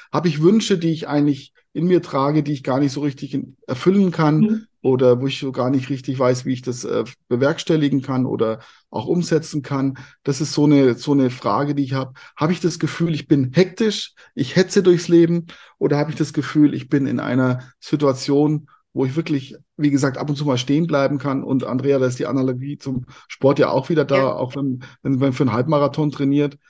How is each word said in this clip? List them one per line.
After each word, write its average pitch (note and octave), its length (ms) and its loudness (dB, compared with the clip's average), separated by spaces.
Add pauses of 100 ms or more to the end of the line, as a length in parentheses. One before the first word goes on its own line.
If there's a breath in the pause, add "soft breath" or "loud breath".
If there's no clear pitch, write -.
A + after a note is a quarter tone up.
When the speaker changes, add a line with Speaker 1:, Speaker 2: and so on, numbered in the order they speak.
(120)
Speaker 1:
habe D#3 160 0
ich D3+ 140 0
Wünsche, G#3 340 4
die E3 140 -2
ich D#3+ 160 -6
eigentlich D3 460 0 (200)
in D#3 140 -2
mir F3 160 4
trage, C#3+ 400 0
die D3 100 -4
ich C3 120 -6
gar C3+ 160 0
nicht C#3+ 120 0
so C#3 80 -8
richtig C#3+ 320 -6
in-, - 240 -8 (120)
erfüllen F#3 420 2
kann D#3 300 2
Speaker 2:
Mhm. A3 260 0 (160)
Speaker 1:
oder B2+ 380 4
wo C3+ 80 -2
ich C3 100 -6
so C3+ 140 -6
gar B2+ 180 -2
nicht C3 180 -2
richtig C3 300 -6
weiß, B2+ 280 0
wie C3+ 60 -2
ich B2+ 100 -6
das, B2 220 -8
äh, A#2 200 -2 (240)
bewerkstelligen C#3 760 0
kann B2+ 240 -2
oder A2 320 -2 (320 loud breath)
auch A#2+ 160 -8
umsetzen D#3+ 560 -2
kann. C3+ 340 -2 (280 loud breath)
Das C#3 160 -2
ist D3 120 -4
so D3 120 2
eine, C#3 300 6
so C#3+ 180 -4
eine C3 180 2
Frage, B2 460 -2
die C#3+ 80 -2
ich B2+ 100 -6
hab. C3 240 -6 (180 loud breath)
Habe E3+ 160 0
ich E3+ 80 -6
das E3 200 -4
Gefühl, E3+ 340 -2
ich - 140 -8
bin C3+ 260 2
hektisch, F#3+ 600 0 (200 soft breath)
ich - 220 -6
hetze F#3 260 4
durchs F3 240 4
Leben E3+ 400 4 (320 loud breath)
oder D3 180 0
habe D3+ 140 0
ich D3 60 -8
das D#3 160 -4
Gefühl, D3 420 2
ich B2+ 140 -8
bin C#3 180 0
in A#2+ 140 -2
einer B2+ 400 0 (180 loud breath)
Situation, D3 880 0 (280 soft breath)
wo C3+ 120 0
ich C3 100 -6
wirklich, D#3 400 -4 (220)
wie D3 120 2
gesagt, C3+ 280 0
ab C#3+ 100 -6
und D3 80 -4
zu D3 80 -6
mal C3 140 0
stehen D3 280 0
bleiben C#3+ 300 0
kann. C3+ 260 -4
Und C3 220 -2
Andrea, C3 340 -2
da C3 60 2
ist B2+ 140 -2
die C#3 80 -4
Analogie C3 500 -4
zum C3 300 -8 (200 loud breath)
Sport C#3 320 0
ja A#2 120 2
auch C3 180 -2
wieder D#3 160 2
da, C3+ 140 0
Speaker 2:
Ja. C3+ 160 0
Speaker 1:
auch B2+ 200 -6
wenn, C3 300 -6 (180 loud breath)
wenn, C#3+ 120 -2
wenn B2+ 60 0
man C#3 120 2
für C3+ 120 0
einen A2+ 100 0
Halbmarathon D3 560 0
trainiert, C#3+ 480 0 (120 soft breath)